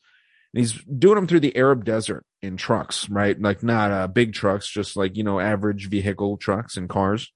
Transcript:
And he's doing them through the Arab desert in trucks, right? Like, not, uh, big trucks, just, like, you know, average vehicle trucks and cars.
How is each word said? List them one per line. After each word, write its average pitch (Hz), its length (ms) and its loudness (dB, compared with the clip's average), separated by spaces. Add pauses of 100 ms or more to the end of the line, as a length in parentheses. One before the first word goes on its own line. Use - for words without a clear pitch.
(540)
And 123 80 0
he's 113 120 0
doing 156 420 4
them 190 120 0
through 165 140 4
the 139 140 0
Arab 127 300 2
desert 110 400 -4 (160)
in 92 160 -8
trucks, - 520 -2
right? 101 300 2
Like, 101 240 0
not, 113 280 2
uh, 95 160 -2
big 110 260 2
trucks, 101 340 -2
just, - 280 -6
like, 95 220 -2
you 107 60 -4
know, 98 160 0
average 101 500 -2
vehicle 101 480 -2
trucks 107 400 -4
and 90 120 -8
cars. 101 460 0